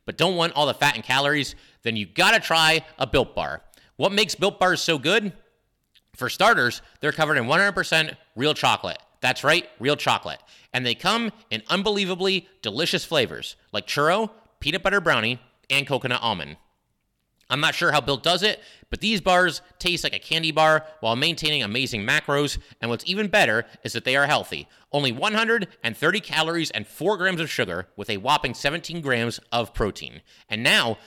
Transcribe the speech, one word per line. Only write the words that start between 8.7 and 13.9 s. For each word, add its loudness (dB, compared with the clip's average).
That's -2
right, 4
real 0
chocolate. -2
And -4
they 0
come -2
in -6
unbelievably 0
delicious -2
flavors -2
like -6
churro, 0